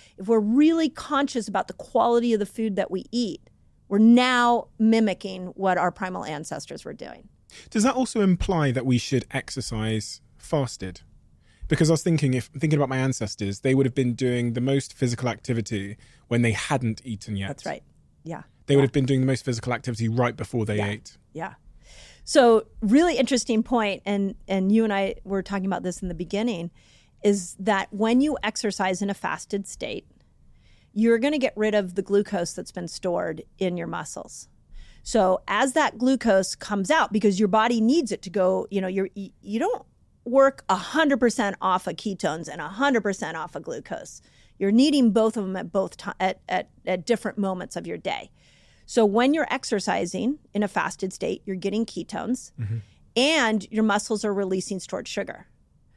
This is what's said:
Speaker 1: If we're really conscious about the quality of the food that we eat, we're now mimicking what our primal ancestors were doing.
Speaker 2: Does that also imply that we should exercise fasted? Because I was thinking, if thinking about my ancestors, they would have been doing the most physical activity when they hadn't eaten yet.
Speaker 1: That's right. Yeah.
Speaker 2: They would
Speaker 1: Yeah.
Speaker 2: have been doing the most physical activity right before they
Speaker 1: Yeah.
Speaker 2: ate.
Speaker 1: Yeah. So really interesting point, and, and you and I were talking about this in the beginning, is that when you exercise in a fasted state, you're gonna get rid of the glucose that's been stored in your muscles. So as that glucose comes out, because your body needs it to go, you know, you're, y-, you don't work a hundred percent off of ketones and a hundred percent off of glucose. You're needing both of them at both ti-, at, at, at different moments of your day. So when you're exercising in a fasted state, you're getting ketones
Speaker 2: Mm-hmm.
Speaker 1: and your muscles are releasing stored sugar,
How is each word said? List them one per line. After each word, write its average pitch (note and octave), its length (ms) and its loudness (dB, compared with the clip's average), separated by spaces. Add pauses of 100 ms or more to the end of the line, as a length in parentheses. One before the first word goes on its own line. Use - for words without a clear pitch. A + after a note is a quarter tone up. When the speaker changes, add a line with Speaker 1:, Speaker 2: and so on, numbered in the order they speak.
(200)
Speaker 1:
If F#3 80 -10
we're A3+ 120 4
really D4+ 500 4
conscious C#4 580 -2
about F#3+ 200 -2
the - 60 -12
quality A#3 580 2
of G#3+ 80 2
the G3+ 60 -2
food A3 300 -4
that F#3+ 160 -2
we F#3 200 -4
eat, A3+ 300 -4 (460)
we're G3+ 100 0
now A#3+ 680 6 (100)
mimicking G3+ 800 0
what F#3 240 2
our F3 120 0
primal F#3 340 -8
ancestors D3+ 600 -10
were - 80 -12
doing. - 340 -18 (440)
Speaker 2:
Does G#3+ 100 0
that B3 140 2
also B3 260 0
imply F3 500 2
that B2 140 -2
we B2+ 140 4
should B2+ 320 -2
exercise A2 880 -6 (160)
fasted? B2 640 -4 (680)
Because D3+ 200 4
I E3 40 6
was D3+ 80 0
thinking, D3+ 320 2
if B2+ 120 -2
thinking D#3 340 0
about C#3 80 2
my C3 80 -2
ancestors, A2 640 -2
they C3 160 2
would C3+ 100 4
have B2 80 -2
been B2 200 0
doing A#2+ 400 0
the A#2+ 80 -2
most C3+ 320 0
physical B2 340 -2
activity G#2+ 720 -4 (320)
when A#2 120 2
they A#2 120 4
hadn't B2 500 -2
eaten G#2+ 320 -8
yet. G2 140 -4
Speaker 1:
That's - 160 -10
right. D2+ 180 -8 (400)
Yeah. D#3+ 200 -12 (240)
Speaker 2:
They C#3+ 100 4
would C#3 60 6
Speaker 1:
Yeah. - 20 4
Speaker 2:
have B2+ 80 0
been C3+ 120 2
doing C3+ 140 2
the C3 60 2
most C3 180 0
physical B2 300 -4
activity A2+ 340 -4
right A#2+ 300 0
before A2+ 280 -4
they G#2 120 -2
Speaker 1:
Yeah. G#2 100 0
Speaker 2:
ate. G#2+ 300 -10 (160)
Speaker 1:
Yeah. D#3+ 220 -10 (680)
So A#3 440 4 (120)
really C#4+ 380 4
interesting A#3 460 0
point, G#3+ 420 -2
and, G3 300 -2 (120)
and F#3+ 240 0
you A3 140 4
and G#3+ 80 0
I G3 220 -2 (100)
were G3 180 -4
talking G3 220 -6
about F3+ 180 -4
this F3+ 180 -6
in F#3 60 -6
the F3 80 -6
beginning, F#3 560 -4 (500)
is G3+ 380 0
that F#3+ 340 0
when A3 280 2
you D4 220 0
exercise G3 580 -2
in G3 80 -2
a G3+ 40 -2
fasted G3 540 -6
state, - 380 -10 (880)
you're A3+ 260 4
gonna D4 180 0
get C4 180 0
rid G#3+ 200 0
of F#3 200 0
the G3 60 -2
glucose G3 520 0
that's - 180 -12
been F3 160 -8
stored F3 560 -4 (160)
in F3+ 180 -2
your E3+ 100 -6
muscles. - 600 -12 (560)
So F#3 440 2
as B3 260 0
that C#4+ 240 2
glucose A#3 580 2
comes G3+ 360 -2
out, D4+ 220 2
because G3+ 260 2
your G#3+ 80 4
body A3 320 2
needs B3 320 2
it - 120 -6
to F#3 60 -12
go, F#3 400 0
you G3 120 -2
know, F#3+ 60 -4
you're, F#3+ 280 -2
y-, G3 160 -10 (100)
you G#3 180 -4
don't - 260 -2 (400)
work C4+ 420 4
a F#3+ 80 2
hundred C#4 460 2
percent G#3+ 400 0
off F#3 260 0
of E3+ 80 -6
ketones E3 540 -4
and D3 100 -12
a D3+ 80 -8
hundred A#3 340 2
percent F3+ 360 -4
off - 180 -10
of D#3+ 80 -10
glucose. - 580 -12 (380)
You're G3 140 2
needing C4 380 6
both A3 260 2
of G3+ 80 -4
them F#3+ 100 -6
at E3+ 160 -8
both F#3+ 240 -2
ti-, - 240 -12
at, F#3 300 -2
at, F3+ 200 -4 (160)
at F#3 200 -4
different - 320 -2
moments F#3 400 -4
of E3+ 100 -10
your F3 100 -8
day. - 340 -8 (540)
So A3+ 200 4
when A#3+ 280 4
you're D#4+ 160 0
exercising G3 920 -2 (140)
in G#3 100 0
a G3+ 40 0
fasted F#3 460 -4
state, - 320 -6
you're F#3+ 100 -6
getting G3 300 -2
ketones - 760 -8
Speaker 2:
Mm-hmm. A2 180 -4 (380)
Speaker 1:
and A#3+ 560 2
your A3 120 0
muscles G#3 420 0
are G#3 80 0
releasing F#3+ 480 -4
stored - 260 -8
sugar, - 400 -8 (500)